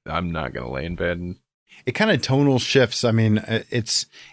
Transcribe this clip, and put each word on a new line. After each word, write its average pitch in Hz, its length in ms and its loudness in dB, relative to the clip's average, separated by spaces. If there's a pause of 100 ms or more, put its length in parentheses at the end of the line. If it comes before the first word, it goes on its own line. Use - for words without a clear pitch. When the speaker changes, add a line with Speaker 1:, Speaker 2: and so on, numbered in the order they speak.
Speaker 1:
I'm 85 260 -4
not 76 220 -6
gonna 60 180 -8
lay 67 140 -6
in 87 100 -8
bed." 87 220 -2
And 90 200 -10 (480)
Speaker 2:
It 127 100 -4
kinda 208 220 2
tonal 135 420 2
shifts. - 440 2
I 120 80 2
mean, 110 280 4
uh, 110 300 -2
it's, - 360 -2 (280)